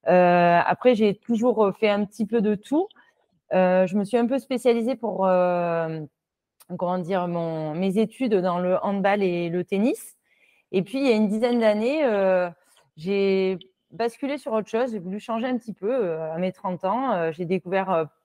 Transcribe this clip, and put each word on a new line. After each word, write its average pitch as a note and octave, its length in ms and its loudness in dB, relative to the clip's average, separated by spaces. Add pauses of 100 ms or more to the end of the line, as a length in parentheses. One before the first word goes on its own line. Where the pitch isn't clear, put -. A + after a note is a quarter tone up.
Euh, F3 560 6
après, B3 300 2
j'ai G3+ 200 2
toujours, A3+ 480 0
euh, G3 80 2
fait G#3+ 160 -2
un G#3 160 2
petit G#3 220 -6
peu A3+ 160 0
de G#3 140 2
tout. D4+ 340 -2 (640)
Euh, F#3 340 4
je F3 80 -4
me G#3 80 0
suis G#3+ 140 -2
un A#3 80 2
peu B3+ 120 0
spécialisée B3 600 0
pour, F#3+ 280 -4
euh, F3 760 0 (760)
comment F3+ 200 -2
dire, F3+ 320 -2
mon, E3 440 -4
mes F#3+ 260 -2
études A3+ 360 -2
dans F3+ 240 0
le F3+ 240 0
handball G3+ 400 0
et F3 240 -2
le F3 160 -4
tennis. G#3 540 -2 (560)
Et G3 80 2
puis, B3 160 -6
il C#4 100 0
y B3 40 4
a A3 40 4
une G#3+ 140 2
dizaine A#3 320 0
d'années, A3+ 420 2
euh, F#3+ 460 2 (480)
j'ai F#3+ 600 0 (320)
basculé A#3+ 460 -6
sur C4 140 -8
autre G#3+ 160 -2
chose. A#3+ 240 -2
J'ai G#3+ 80 -6
voulu F#3 220 -10
changer A3+ 260 -6
un B3+ 100 -2
petit A3 160 -10
peu, G#3+ 200 -4
euh, D#3+ 400 -4
à E3 40 -6
mes F#3 140 -2
trente F3+ 320 -8
ans. A#3 300 0
Euh, E3 180 -2
j'ai E3+ 140 -6
découvert, F#3 460 -2
euh, E3 140 0 (180)